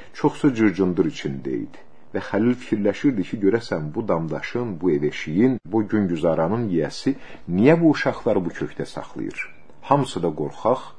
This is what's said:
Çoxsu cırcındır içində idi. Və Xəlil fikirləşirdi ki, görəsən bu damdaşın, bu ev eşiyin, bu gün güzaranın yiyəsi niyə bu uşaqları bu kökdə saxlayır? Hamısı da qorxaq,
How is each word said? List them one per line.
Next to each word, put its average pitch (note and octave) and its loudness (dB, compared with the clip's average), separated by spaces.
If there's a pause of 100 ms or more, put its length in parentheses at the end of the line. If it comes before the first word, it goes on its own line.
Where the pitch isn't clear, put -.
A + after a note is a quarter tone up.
(140)
Çoxsu C#3+ 2
cırcındır F#2 2
içində C2+ -6 (140)
idi. - -14 (340)
Və F#2+ -2
Xəlil A#2 2
fikirləşirdi G#2 0
ki, - -6
görəsən F#2+ 2
bu A2 -4
damdaşın, E2 -2
bu F2+ 4
ev D2 2
eşiyin, F#2+ 2
bu G#2+ 0
gün G#2 2
güzaranın E2+ 0
yiyəsi E2+ -2 (340)
niyə B2+ 6
bu E3 6
uşaqları G#2 0
bu E2+ -2
kökdə - -6
saxlayır? - -10 (260)
Hamısı C3 0
da F2 2
qorxaq, D#2 -2 (180)